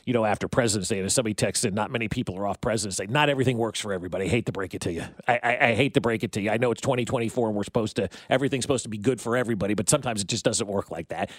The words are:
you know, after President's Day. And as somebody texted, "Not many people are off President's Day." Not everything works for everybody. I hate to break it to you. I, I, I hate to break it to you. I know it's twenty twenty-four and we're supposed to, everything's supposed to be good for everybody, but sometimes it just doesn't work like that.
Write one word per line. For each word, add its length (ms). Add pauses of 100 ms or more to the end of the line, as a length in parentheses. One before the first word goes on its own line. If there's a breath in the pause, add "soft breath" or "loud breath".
you 60
know, 120
after 220
President's 420
Day. 80
And 80
as 80
somebody 220
texted, 380
"Not 180
many 160
people 320
are 80
off 120
President's 380
Day." 100
Not 220
everything 300
works 200
for 140
everybody. 320
I 40
hate 180
to 40
break 220
it 80
to 100
you. 120 (240)
I, 160
I, 140 (100)
I 80
hate 180
to 80
break 220
it 80
to 100
you. 80
I 80
know 140
it's 100
twenty 240
twenty-four 420
and 80
we're 80
supposed 340
to, 120 (180 loud breath)
everything's 360
supposed 220
to 40
be 80
good 240
for 160
everybody, 380
but 120
sometimes 340
it 80
just 140
doesn't 220
work 240
like 200
that. 300